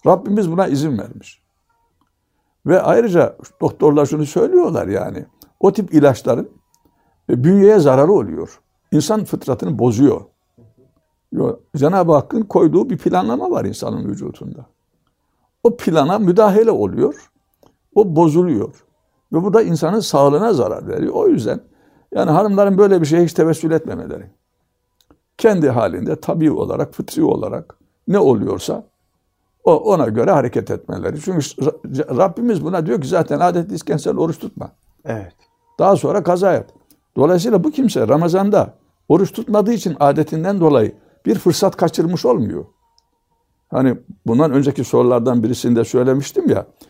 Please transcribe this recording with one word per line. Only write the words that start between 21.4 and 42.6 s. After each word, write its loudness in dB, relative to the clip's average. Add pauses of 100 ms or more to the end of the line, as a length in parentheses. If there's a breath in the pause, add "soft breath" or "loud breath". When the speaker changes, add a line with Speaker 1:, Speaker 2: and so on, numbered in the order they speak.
Speaker 1:
yani 0
hanımların 2
böyle 4
bir 0
şeye 2
hiç -2
tevessül 0
etmemeleri. -6 (1080)
Kendi 2
halinde, -2
tabii 0
olarak, -4
fıtri -4
olarak -4 (300)
ne 2
oluyorsa 0 (800)
o, 6
ona 2
göre 0
hareket 0
etmeleri. -8
Çünkü -4
Ra-, -6
Rabbimiz -2
buna -4
diyor -4
ki -8
zaten -2
adetliyken -4
sen -4
oruç -4
tutma. -14 (320)
Speaker 2:
Evet. -10 (440)
Speaker 1:
Daha 4
sonra -2
kaza 0
et. -6 (460)
Dolayısıyla 2
bu 0
kimse -2
Ramazan'da 0 (340)
oruç 2
tutmadığı 0
için -4
adetinden 0
dolayı 2 (320 soft breath)
bir 0
fırsat 0
kaçırmış -2
olmuyor. -2 (1080)